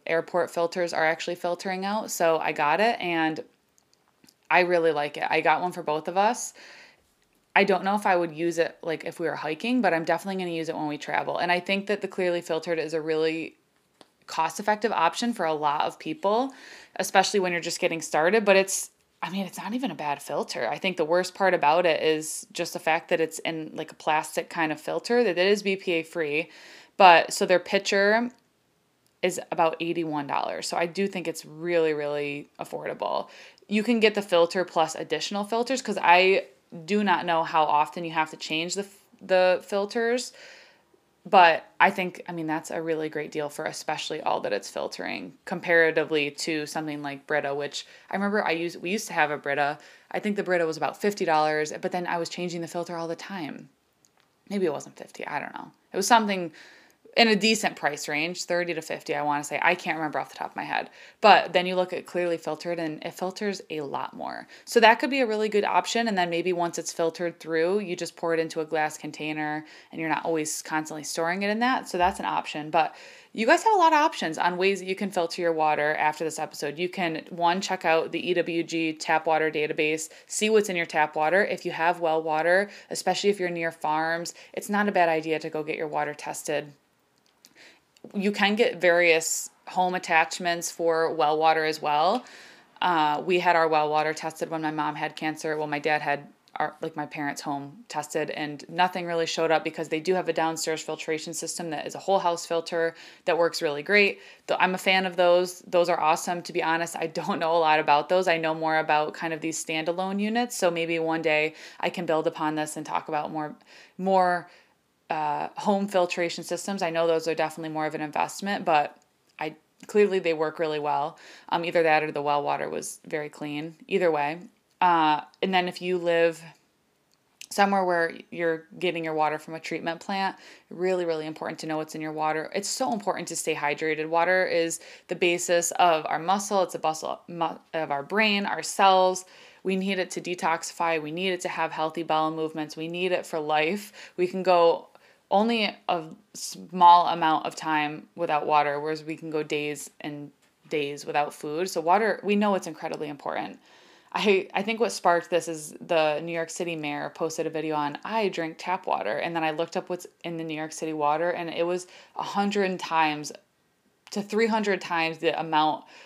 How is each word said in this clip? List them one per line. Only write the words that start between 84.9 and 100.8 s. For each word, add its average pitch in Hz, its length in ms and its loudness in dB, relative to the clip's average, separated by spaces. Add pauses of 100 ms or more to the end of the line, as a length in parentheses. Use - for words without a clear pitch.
bad 180 160 6
idea 160 300 0
to 160 100 -8
go 156 140 -4
get 151 140 -6
your 156 120 -4
water 151 240 -2
tested. 147 600 -6 (1400)
You 202 200 0
can 202 220 2
get 190 280 2
various 170 640 4 (180)
home 180 280 0
attachments 170 760 0
for 165 440 0
well 156 240 2
water 160 260 4
as 156 160 -2
well. 160 460 2 (560)
Uh, 156 420 2
we 175 140 2
had 175 180 4
our 165 100 6
well 151 220 4
water 151 240 2
tested 156 380 -8
when 160 100 -4
my 156 120 -2
mom 151 220 -2
had 156 220 -6
cancer. 156 400 -4
Well, 151 120 -4
my 147 100 -4
dad 151 240 0
had 143 260 -4 (280)
our, 151 260 -2
like, 160 140 -8
my 147 100 -6
parents' 143 340 -6
home 143 480 -10
tested, 151 400 -4
and 147 400 -8
nothing 180 380 0
really 170 180 -2
showed 165 260 0
up 156 140 4
because 156 240 -6
they 156 120 -2
do 170 120 0
have 175 160 0
a 165 60 0
downstairs 160 480 -2